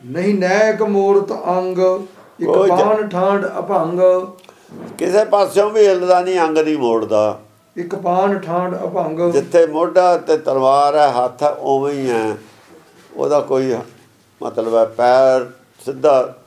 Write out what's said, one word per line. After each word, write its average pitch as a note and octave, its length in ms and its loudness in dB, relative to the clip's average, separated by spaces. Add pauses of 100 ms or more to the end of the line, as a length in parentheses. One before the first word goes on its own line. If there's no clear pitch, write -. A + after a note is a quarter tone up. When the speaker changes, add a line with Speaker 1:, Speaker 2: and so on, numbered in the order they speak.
Speaker 1:
ਨਹੀਂ F3+ 280 -2
ਨੈਕ G3+ 480 0
ਮੂਰਤ G3 500 0
ਅੰਗ। F#3 460 -4 (600)
ਇੱਕ E3+ 80 -2
Speaker 2:
ਉਹ F#3+ 180 4
ਜ- F#3 40 4
Speaker 1:
ਪਾਨ G#3 380 0
ਠਾਂਡ F#3+ 380 0
ਅਭੰਗ। F3 540 -4 (1000)
Speaker 2:
ਕਿਸੇ G#3 260 2
ਪਾਸਿਓਂ G3+ 460 0
ਵੀ G#3+ 160 4
ਹਿੱਲਦਾ F3+ 340 4
ਨਹੀਂ, F#3 200 -2
ਅੰਗ D#3 180 0
ਨਹੀਂ D#3 200 0
ਮੋੜਦਾ। A2 640 0 (360)
Speaker 1:
ਇੱਕ F3 180 -8
ਪਾਨ F#3+ 440 -2
ਠਾਂਡ F3+ 360 -4
ਅਭੰਗ। F3 580 -4
Speaker 2:
ਜਿੱਥੇ E3 340 2
ਮੋਢਾ E3+ 500 2
ਤੇ D#3+ 220 0
ਤਲਵਾਰ C#3 580 2
ਹੈ, D3 140 4
ਹੱਥ B2 320 -2
ਹੈ, D3 60 2
ਉਵੇਂ C#3 460 -2
ਹੀ C3+ 160 -4
ਹੈ। A2 260 -2 (800)
ਉਹਦਾ C#3+ 240 0
ਕੋਈ C3 340 -2 (680)
ਮਤਲਬ A2+ 320 -4
ਹੈ, A2+ 100 4
ਪੈਰ B2 680 2 (340)
ਸਿੱਧਾ C3 520 0 (100)